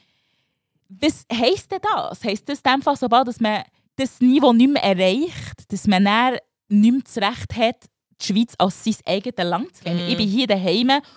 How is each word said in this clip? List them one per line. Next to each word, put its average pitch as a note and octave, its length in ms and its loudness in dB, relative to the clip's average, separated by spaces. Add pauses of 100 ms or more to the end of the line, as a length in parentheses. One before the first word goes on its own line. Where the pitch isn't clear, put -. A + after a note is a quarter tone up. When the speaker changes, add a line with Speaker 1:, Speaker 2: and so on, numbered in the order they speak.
(880)
Speaker 1:
Was - 440 -4
heisst B3 400 -2
denn F#4 100 -8
das? - 420 -4
Heisst G#3+ 260 -6
das - 100 -8
in C4 120 0
dem C4+ 100 0
Fall, C#4+ 140 0
sobald A#3+ 320 2
dass A#3+ 140 -10
man G#3+ 220 -2 (340)
das C4 240 -6
Niveau B3+ 320 6
nicht B3 180 6
mehr C#4 120 0
erreicht, G3 880 -2
dass G3+ 140 -8
man G3 200 4
dann A#3+ 320 0 (320)
nicht G#3 220 6
mehr C4 120 0
das - 140 -12
Recht G#3+ 380 -4
hat, A#3 200 0 (460)
die - 40 -10
Schweiz G#3+ 320 0
als - 260 0
sein A3 120 -2 (100)
eigenes G3 440 -4
Land G#3 260 -4
zu - 80 -20
kennen? F3 220 -4
Speaker 2:
Mhm. E3 60 -4
Speaker 1:
Ich - 60 -2
bin G#3+ 120 0
hier A#3 180 0
daheim G3+ 440 0 (260)